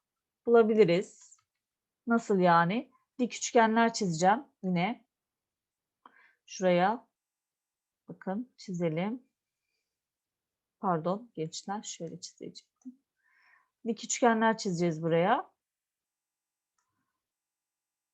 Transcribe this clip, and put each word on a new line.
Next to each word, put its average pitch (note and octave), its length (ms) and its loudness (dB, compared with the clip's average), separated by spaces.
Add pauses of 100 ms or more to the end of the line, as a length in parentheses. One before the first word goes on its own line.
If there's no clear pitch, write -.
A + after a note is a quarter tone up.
(460)
Bulabiliriz. G#3+ 920 4 (720)
Nasıl A3+ 320 0
yani? F3 520 2 (280)
Dik B3 160 -2
üçgenler A3 580 2
çizeceğim F#3 500 0 (200)
yine. F#3 420 -4 (1400)
Şuraya F#3 640 0 (1000)
bakın G3 480 -10
çizelim. F3+ 680 -6 (1600)
Pardon F#3 540 -4
gençler, G3 480 -10
şöyle F3 400 -14
çizecektim. - 800 -20 (880)
Dik A3+ 160 -6
üçgenler A3 540 0
çizeceğiz E3+ 460 -4
buraya. F3 480 0 (2750)